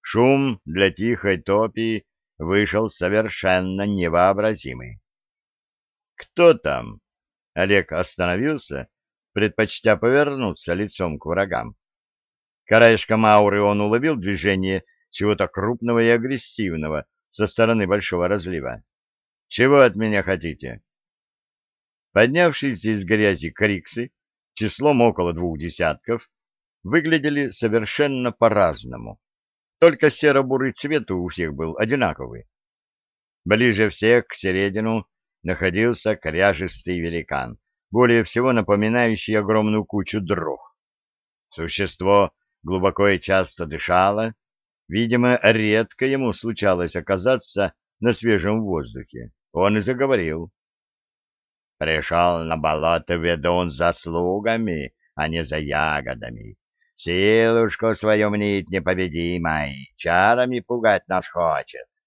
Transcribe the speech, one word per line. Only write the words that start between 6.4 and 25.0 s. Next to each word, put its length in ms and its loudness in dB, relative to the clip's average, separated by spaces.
там?» 480 -4
Олег 380 2
остановился, 960 -4
предпочтя 640 0
повернуться 760 0
лицом 460 -4
к 60 -18
врагам. 500 -4
Краешком 600 6
ауры 360 6
он 200 2
уловил 340 2
движение — 680 -2
чего-то 380 0
крупного 560 0
и 60 4
агрессивного 960 -2
со 180 -2
стороны 400 2
большого 400 -2
разлива. 560 -4
«Чего 340 4
от 140 6
меня 280 0
хотите?» 600 -6
Поднявшиеся 800 2
из 140 -2
грязи 440 0
криксы, 640 -4
числом 480 0